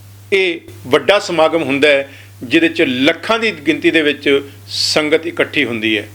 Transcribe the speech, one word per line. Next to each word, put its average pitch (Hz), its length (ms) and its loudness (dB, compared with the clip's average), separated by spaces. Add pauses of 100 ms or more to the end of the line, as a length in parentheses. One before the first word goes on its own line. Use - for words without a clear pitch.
(340)
ਇਹ 180 260 0 (280)
ਵੱਡਾ 147 320 4
ਸਮਾਗਮ 160 440 2
ਹੁੰਦਾ 139 240 2
ਹੈ, 139 220 2 (340)
ਜਿਹਦੇ 160 260 2
'ਚ 160 120 -2
ਲੱਖਾਂ 151 580 0
ਦੀ 220 120 0
ਗਿਣਤੀ 156 400 0
ਦੇ 160 100 2
ਵਿੱਚ 143 480 0 (180)
ਸੰਗਤ 156 600 -2
ਇਕੱਠੀ - 380 -2
ਹੁੰਦੀ 110 320 -2
ਹੈ। 101 180 -6